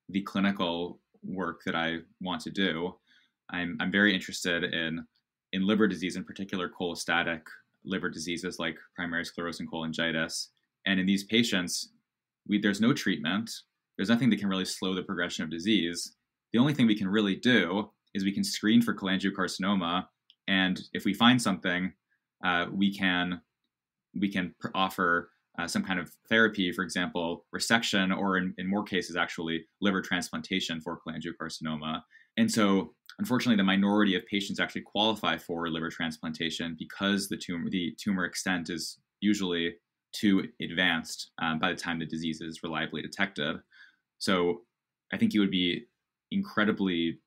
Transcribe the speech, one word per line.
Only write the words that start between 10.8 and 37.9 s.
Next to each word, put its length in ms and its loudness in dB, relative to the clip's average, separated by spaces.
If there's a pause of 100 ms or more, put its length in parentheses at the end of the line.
And 140 2
in 60 2
these 180 2
patients, 640 0 (560)
we, 140 2
there's 220 2
no 100 6
treatment. 580 -2 (460)
There's 120 -2
nothing 220 4
that 100 2
can 80 -2
really 160 0
slow 300 -4
the 80 -4
progression 420 -4
of 60 -6
disease. 680 0 (360)
The 60 4
only 160 6
thing 120 4
we 120 6
can 100 -2
really 280 2
do 540 2 (220)
is 120 -2
we 100 2
can 100 -2
screen 380 4
for 120 0
cholangiocarcinoma. 1120 0 (420)
And 320 2 (120)
if 120 -4
we 100 2
find 260 6
something, 520 -2 (520)
uh, 280 2
we 220 2
can, 460 0 (800)
we 100 2
can 280 -4
pr-, 160 -6
offer, 560 0 (280)
uh, 100 -4
some 160 0
kind 160 -2
of 100 -8 (180)
therapy, 440 4
for 100 -2
example, 720 -4
resection, 640 2
or 200 0
in, 220 0
in 100 -4
more 140 0
cases, 320 -4
actually 500 -2 (160)
liver 220 2
transplantation 800 -4
for 260 -8
cholangiocarcinoma. 960 -6 (340)
And 140 4
so, 440 2 (260)
unfortunately, 360 2
the 60 4
minority 540 4
of 100 -4
patients 320 -2
actually 240 -2
qualify 560 0
for 300 -4
liver 220 -4
transplantation 880 -6
because 520 -2
the 80 -4
tumor, 340 -6
the 260 -2